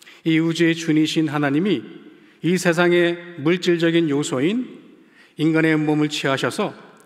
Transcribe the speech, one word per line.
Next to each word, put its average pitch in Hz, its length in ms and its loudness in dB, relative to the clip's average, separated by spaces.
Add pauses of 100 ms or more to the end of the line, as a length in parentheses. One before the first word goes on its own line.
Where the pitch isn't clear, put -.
(240)
이 160 160 2
우주의 165 360 2
주니신 156 520 0
하나님이 147 560 0 (580)
이 175 160 0
세상의 175 800 0
물질적인 170 720 0
요소인 151 680 -2 (560)
인간의 160 400 2
몸을 151 320 0
취하셔서 135 680 -2 (320)